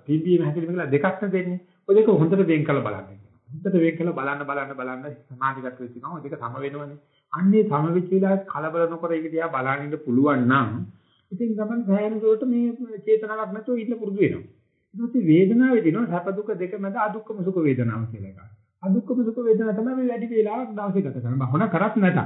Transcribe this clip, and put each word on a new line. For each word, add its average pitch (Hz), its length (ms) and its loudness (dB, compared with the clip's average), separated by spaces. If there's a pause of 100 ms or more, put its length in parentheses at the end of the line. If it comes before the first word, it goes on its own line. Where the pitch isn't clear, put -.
පිම්බීම 165 440 2
හැකිලිම 160 260 -2
කියලා 175 180 -4
දෙකක් 165 300 2
නේ 202 140 -4
දෙන්නේ. 180 280 -2 (220)
ඔය 196 120 2
දෙක 220 160 8
හොඳට 160 300 4
වෙන් 160 240 4
කළ 139 160 0
බලන්න 104 240 -6
කියනවා. - 280 -20 (160)
හොඳට 185 280 -2
වෙන් 165 180 4
කළ 165 180 -2
බලන්න, 139 300 -4
බලන්න, 139 300 -6
බලන්න 127 320 -8 (180)
සමාධිගත 131 540 -6
වෙච්ච 120 160 -12
ගමන් 127 200 -12
ඔය 156 100 -10
දෙක 143 120 -10
සම 120 220 -8
වෙනවනේ. 143 400 -8 (360)
අන්නේ 196 300 4
සම 151 280 0
වෙච්ච 180 200 0
වෙලාවට 190 380 2
කලබල 160 380 -2
නොකර 170 260 -4
ඒක 160 160 -2
දිහා 160 240 -4
බලන්න 135 320 -2
ඉන්න 151 160 -6
පුළුවන් 135 440 2
නම් 123 280 2 (600)
ඉතින් 220 200 -2
ගමන් 214 320 -4
සෑහෙන 208 340 0
දුරට 220 260 2
මේ 240 560 -2
චේතනාවක් 214 520 0
නැතුව 220 260 -4
ඉන්න 226 160 -4
පුරුදු 208 240 -4
වෙනවා. 151 300 0 (460)
ඊට 226 100 -6
පස්සේ 240 200 -2
වේදනාවේ 214 600 6
දෙනවා 180 260 2
සැප 185 240 -4
දුක 208 200 -6
දෙක 202 220 -6
මැද 196 220 -6
අදුක්කම 214 440 -4
සුඛ 180 180 -2
වේදනාව 120 460 0
කියලා 98 260 -12
එකක්. - 200 -20 (300)
අදුක්කම 220 380 0
සුඛ 233 200 -2
වේදනාව 220 340 2
තමයි 233 200 -2
මේ 254 140 0
වැඩි 233 200 -4
වේලාවක් 226 440 0
දවසේ 202 300 0
ගත 131 140 -6
කරන්නේ. 123 240 -2
භවනා 151 300 2
කරත් 190 260 2
නැතත්. 180 300 4